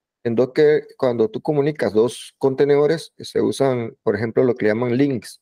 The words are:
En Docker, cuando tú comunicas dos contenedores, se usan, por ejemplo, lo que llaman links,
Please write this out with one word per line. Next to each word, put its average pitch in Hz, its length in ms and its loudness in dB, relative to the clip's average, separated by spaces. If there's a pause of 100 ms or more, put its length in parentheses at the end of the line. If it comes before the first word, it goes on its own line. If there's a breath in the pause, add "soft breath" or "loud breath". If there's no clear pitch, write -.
(240)
En 117 100 -2
Docker, 147 540 2 (100)
cuando 117 320 0
tú 117 100 -10
comunicas 143 540 -2
dos 117 420 -2
contenedores, 143 800 0
se - 240 -6
usan, 117 640 -2
por 107 120 -2
ejemplo, 113 300 0
lo 120 120 0
que 107 100 -2
llaman 117 320 0
links, 135 440 -4